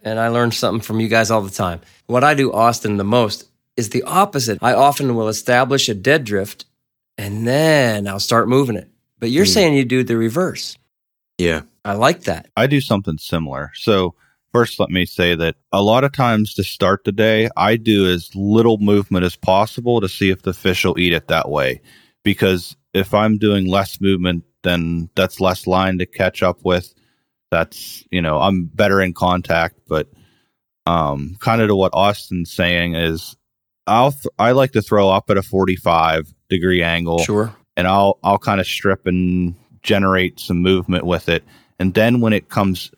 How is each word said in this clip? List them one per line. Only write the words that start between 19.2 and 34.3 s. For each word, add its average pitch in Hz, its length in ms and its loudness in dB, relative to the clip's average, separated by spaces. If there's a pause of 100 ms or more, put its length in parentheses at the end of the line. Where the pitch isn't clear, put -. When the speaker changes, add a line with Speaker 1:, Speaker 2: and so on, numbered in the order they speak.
Speaker 3:
as 87 100 -4
possible 113 640 0
to 95 80 -4
see 95 220 0
if 95 100 -2
the 92 140 -4
fish 92 320 -2
will 90 120 0
eat 90 140 2
it 82 160 -2
that 82 220 0
way. 67 320 -2 (420)
Because 95 520 0 (180)
if 95 180 -2
I'm 107 240 2
doing 101 300 0
less 95 340 -2
movement, 92 440 0 (180)
then 85 540 -2
that's 92 220 0
less 92 280 -2
line 92 320 0
to 90 80 -4
catch - 360 -2
up 90 220 -2
with. 92 300 -2 (560)
That's, - 600 -6
you 92 120 -2
know, 76 180 0
I'm 95 240 0
better 98 380 0
in 90 100 -2
contact, 90 640 -2 (100)
but, 78 220 -4 (800)
um, 80 540 -2
kind 113 200 0
of 110 80 2
to 104 80 2
what 95 180 2
Austin's 92 560 -2
saying 87 440 -2
is 82 420 -4 (500)
I'll 120 260 2
th-, - 140 -12 (120)